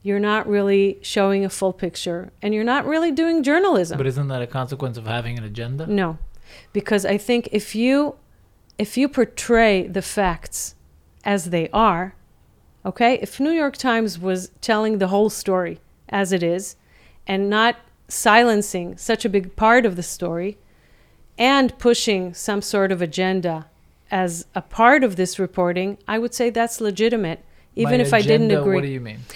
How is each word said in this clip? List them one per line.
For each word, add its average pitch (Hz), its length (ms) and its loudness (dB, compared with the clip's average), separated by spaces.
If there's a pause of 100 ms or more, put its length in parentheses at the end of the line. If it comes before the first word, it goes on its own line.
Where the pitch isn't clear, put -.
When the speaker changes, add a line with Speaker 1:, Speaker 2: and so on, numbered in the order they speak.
Speaker 1:
You're 202 180 0
not 208 260 0
really 196 560 2
showing 196 420 0
a 190 60 -4
full 190 220 -2
picture, 175 580 -8 (120)
and 208 120 -2
you're 214 100 -2
not 254 220 0
really 320 240 0
doing 330 320 0
journalism. 285 560 2
Speaker 2:
But 135 80 0
isn't 135 220 -2
that 131 140 -4
a 120 40 -6
consequence 127 520 -6
of 110 80 -12
having 117 320 -6
an 110 60 -10
agenda? 120 420 -8
Speaker 1:
No, 185 320 -2 (560)
because 202 320 0
I 196 100 0
think 240 340 -2
if 208 240 -4
you, 269 420 2 (640)
if 208 200 -4
you 277 100 2
portray 226 800 2
the 185 140 -4
facts - 720 -4 (500)
as 190 260 -2
they 165 220 0
are, 185 420 2 (680)
okay, 240 360 2
if - 200 -10
New 294 100 2
York 302 260 0
Times 226 420 0
was 185 320 -4 (100)
telling 220 380 0
the 190 100 2
whole 202 220 2
story 180 500 -2 (280)
as 196 240 -2
it 180 100 0
is 175 340 -2 (500)
and 196 240 0
not 226 260 2 (320)
silencing 208 880 2
such - 280 -2
a - 40 0
big 185 280 -2
part 233 280 4
of 185 120 0
the 175 80 -8
story 175 520 -6 (800)
and 262 420 4
pushing 202 540 2
some 202 300 -4
sort 196 300 0
of 180 100 -2
agenda 175 640 -2 (420)
as 180 460 -2
a 185 80 -4
part 254 400 6
of 196 140 0
this 185 240 -2
reporting, 185 680 -2
I 220 140 -2
would 240 120 -6
say 247 160 -2
that's 233 320 -2
legitimate, 208 640 0 (300)
even 240 240 2
Speaker 2:
By 240 80 4
Speaker 1:
if 240 80 2
I 208 80 4
didn't 220 240 4
Speaker 2:
agenda, 202 160 2
Speaker 1:
agree. 190 140 2
Speaker 2:
what 139 60 0
do 139 60 -4
you 131 120 -6
mean? 113 180 -12 (180)